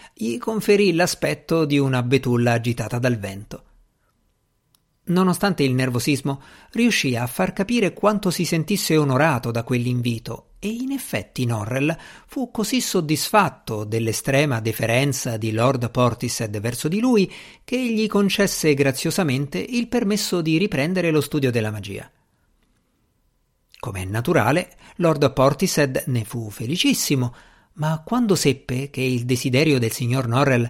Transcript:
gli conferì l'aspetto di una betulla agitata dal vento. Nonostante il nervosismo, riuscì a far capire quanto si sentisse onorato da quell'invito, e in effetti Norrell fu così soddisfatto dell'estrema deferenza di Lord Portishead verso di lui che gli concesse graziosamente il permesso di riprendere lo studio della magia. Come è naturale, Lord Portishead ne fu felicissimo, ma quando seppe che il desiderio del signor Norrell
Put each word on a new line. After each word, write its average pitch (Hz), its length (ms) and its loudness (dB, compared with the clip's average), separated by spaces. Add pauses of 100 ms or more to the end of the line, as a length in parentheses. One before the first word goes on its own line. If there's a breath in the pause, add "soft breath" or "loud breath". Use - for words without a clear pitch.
(140 loud breath)
gli 233 240 -4
conferì 208 560 2
l'aspetto 165 720 0
di 143 120 2
una 135 240 2
betulla 123 520 2
agitata 117 440 -2
dal 120 200 0
vento. 101 460 -12 (1400)
Nonostante 180 560 2
il 131 100 2
nervosismo, 131 680 0 (300 loud breath)
riuscì 190 460 2
a 123 100 -2
far 185 240 -2
capire 196 400 0
quanto 208 380 0
si 170 160 -2
sentisse 165 500 0
onorato 139 560 2
da 117 120 -2
quell'invito, 120 960 -4
e 202 100 -4
in 247 240 -6
effetti 127 500 -6
Norrell 123 500 -2 (320 loud breath)
fu 247 260 -6
così 220 280 0
soddisfatto 156 1040 -2
dell'estrema 113 760 0
deferenza 117 760 -2
di 110 160 -4
Lord 120 400 0
Portishead 117 680 -2
verso 120 260 -4
di 185 140 0
lui 233 280 4 (360 loud breath)
che 247 200 -4
gli 220 220 0
concesse 196 680 2
graziosamente 139 840 0
il 240 300 -4
permesso 190 500 0
di 160 180 0
riprendere 175 540 0
lo 156 80 4
studio 139 320 0
della 110 180 0
magia. 101 400 -10 (1700)
Come 95 220 -10
è 95 40 -6
naturale, 120 680 0 (200 loud breath)
Lord 147 380 2
Portishead 143 720 2
ne 120 160 0
fu 113 260 -8
felicissimo, 131 840 0 (400 soft breath)
ma 156 300 -2
quando 233 300 2
seppe 131 560 0
che 135 120 -6
il 127 220 0
desiderio 131 540 2
del 117 140 0
signor 127 360 -2
Norrell 123 420 2